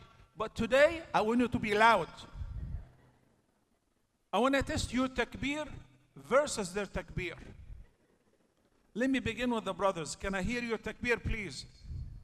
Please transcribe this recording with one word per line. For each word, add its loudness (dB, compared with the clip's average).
but -4
today 4
I 6
want 2
you 2
to -2
be -2
loud. 6
I 2
want 4
to 2
test -4
your 2
takbir -4
versus 2
their -2
takbir. -6
Let 2
me 2
begin -2
with -2
the -4
brothers. 0
Can -4
I 0
hear -2
your -2
takbir, -2
please? -4